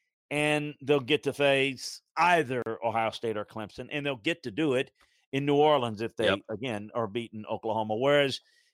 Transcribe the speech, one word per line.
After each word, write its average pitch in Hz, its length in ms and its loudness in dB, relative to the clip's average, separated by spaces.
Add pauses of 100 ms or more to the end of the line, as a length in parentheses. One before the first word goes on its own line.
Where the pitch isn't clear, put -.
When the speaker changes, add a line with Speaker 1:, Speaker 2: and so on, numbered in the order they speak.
(300)
Speaker 1:
and 147 520 -2
they'll 139 180 2
get 135 240 0
to 135 100 -2
face 139 680 0 (160)
either 156 440 2 (220)
Ohio 113 280 0
State 110 260 -4
or 104 80 -6
Clemson, 110 440 -12
and 143 160 -6
they'll 139 120 -4
get 160 260 -4
to 123 80 -8
do 143 220 0
it 131 180 0 (400)
in 139 140 -2
New 143 100 4
Orleans 135 460 4
if 113 160 -4
they, 110 80 2
Speaker 2:
Yep. 101 140 4 (100)
Speaker 1:
again, 107 440 -6
are 113 140 -2
beating 110 420 -8
Oklahoma. 107 460 -2
Whereas 139 460 2 (320)